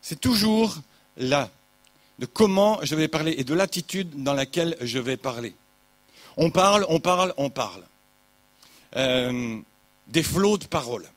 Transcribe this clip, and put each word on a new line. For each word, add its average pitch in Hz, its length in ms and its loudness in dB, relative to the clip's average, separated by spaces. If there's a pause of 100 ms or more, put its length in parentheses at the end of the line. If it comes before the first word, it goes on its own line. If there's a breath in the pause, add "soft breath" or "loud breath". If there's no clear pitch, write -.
C'est - 180 -12
toujours 220 560 2 (420 soft breath)
là 131 320 0 (680 soft breath)
de 123 60 -6
comment 202 580 4
je 147 120 -2
vais 156 120 2
parler 156 300 -2
et 139 60 -4
de 135 100 -2
l'attitude 180 720 -4
dans 139 100 0
laquelle 160 480 -2
je 123 180 -4
vais 127 180 -4
parler. 117 360 -8 (840 loud breath)
On 165 120 4
parle, 196 400 4
on 165 100 2
parle, 180 380 2
on 139 120 -2
parle. 98 340 -8 (1120 soft breath)
Euh, 123 640 -2 (480)
des 156 160 2
flots 196 340 2
de - 80 -8
paroles. 120 520 -6